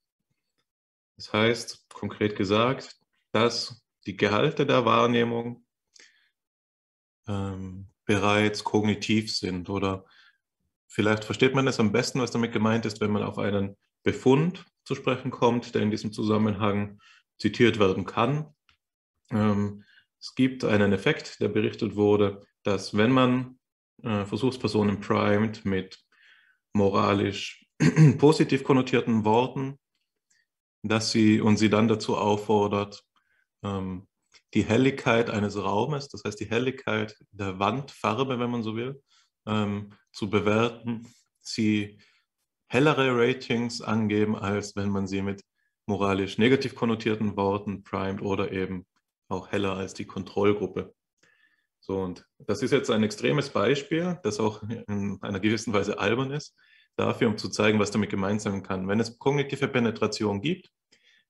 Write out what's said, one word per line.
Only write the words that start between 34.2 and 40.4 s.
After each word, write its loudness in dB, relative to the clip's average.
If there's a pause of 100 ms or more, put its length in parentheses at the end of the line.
die 2
Helligkeit 2
eines -2
Raumes, -4
das -16
heißt -8
die -10
Helligkeit -4 (160)
der -6
Wandfarbe, -2
wenn -4
man -4
so -6
will, -8 (440)
ähm, -4 (180)
zu -6
bewerten, 0 (320)